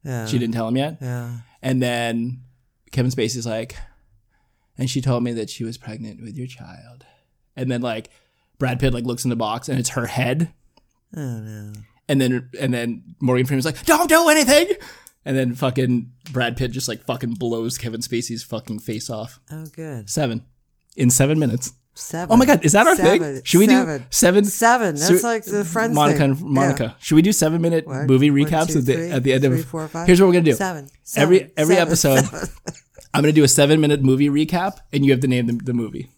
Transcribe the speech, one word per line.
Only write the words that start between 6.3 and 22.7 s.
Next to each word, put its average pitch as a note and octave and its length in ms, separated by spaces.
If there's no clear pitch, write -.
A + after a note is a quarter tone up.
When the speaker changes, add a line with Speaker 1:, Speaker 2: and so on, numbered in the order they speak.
Speaker 2:
your B2+ 100
child." B2 580
And B2+ 160
then, A#2+ 80
like, A2+ 280
Brad B2 200
Pitt, C3 160
like, A#2+ 100
looks A#2+ 200
in B2 60
the A#2+ 60
box, A#2 320
and C3 120
it's A#2 100
her A#2+ 160
head. C3 460
Speaker 1:
Oh, B2 240
no. G#2+ 320
Speaker 2:
And C#3 120
then, B2+ 300
and C3 120
then A#2+ 480
Morgan B2+ 260
Freeman's C3 180
like, - 200
"Don't E4 240
do E4 200
anything!" D4+ 480
And C3+ 120
then B2 200
fucking B2+ 560
Brad B2+ 240
Pitt B2+ 140
just, C3 160
like, A2+ 180
fucking A#2+ 300
blows A#2 440
Kevin A2+ 220
Spacey's A#2 440
fucking A2 340
face A2+ 320
off. A2+ 300
Speaker 1:
Oh, D#3 140
good. C3+ 340
Speaker 2:
Seven. A#2 360
In B2 140
seven C#3+ 300
minutes. B2 320
Speaker 1:
Seven. F3 340
Speaker 2:
Oh A3+ 40
my C4 80
God, C#4 200
is D3 80